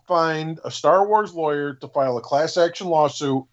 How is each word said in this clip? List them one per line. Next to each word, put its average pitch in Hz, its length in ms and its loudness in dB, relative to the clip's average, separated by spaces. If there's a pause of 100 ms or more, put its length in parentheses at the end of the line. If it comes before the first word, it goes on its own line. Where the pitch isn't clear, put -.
find 160 580 0
a 127 60 -8
Star 180 360 4
Wars 208 280 0
lawyer 147 400 -4
to 135 140 -14
file 131 280 -2
a 117 40 -6
class 151 360 -2
action 175 300 0
lawsuit 143 680 0